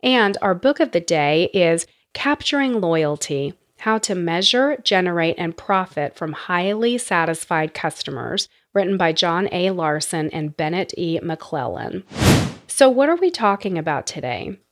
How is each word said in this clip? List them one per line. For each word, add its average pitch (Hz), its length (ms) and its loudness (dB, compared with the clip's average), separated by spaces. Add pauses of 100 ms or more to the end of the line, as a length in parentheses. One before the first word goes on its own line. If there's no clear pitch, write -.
And 226 400 2
our 190 140 2
book 269 240 0
of 302 120 2
the 175 80 2
day 160 540 2
is 170 320 2 (280)
Capturing 277 680 0
Loyalty, 151 760 0 (260)
How 220 200 0
to 208 160 -2
Measure, 190 680 2
Generate, 175 540 2
and 165 200 -4
Profit 185 580 -2
from 156 160 -6
Highly 208 640 -2
Satisfied 165 760 0
Customers, - 720 -6 (260)
written 196 240 2
by 170 140 2
John 170 400 0
A. 185 200 0
Larson 156 600 -2
and 151 240 -6
Bennett 170 420 -4
E. 165 240 -2
McClellan. 160 840 -6 (640)
So 262 220 6
what 269 200 4
are 339 60 4
we 349 140 2
talking 202 480 0
about 156 300 -2
today? 127 500 -8 (140)